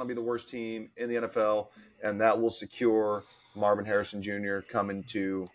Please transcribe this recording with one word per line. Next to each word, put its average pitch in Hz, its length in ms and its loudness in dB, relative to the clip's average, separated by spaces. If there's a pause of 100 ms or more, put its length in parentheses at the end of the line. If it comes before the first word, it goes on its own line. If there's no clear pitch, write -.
will 123 40 -8
be 123 60 -4
the 117 80 -6
worst 120 260 -4
team 113 480 -8
in 120 140 -4
the 117 60 0
N 113 80 0
F 113 120 -4
L, 107 340 2 (320)
and 104 180 -2
that 110 200 6
will 113 100 4
secure 107 720 2 (300)
Marvin 104 300 2
Harrison 104 380 0
Junior 101 400 -4
coming 98 420 -2
to 95 500 -4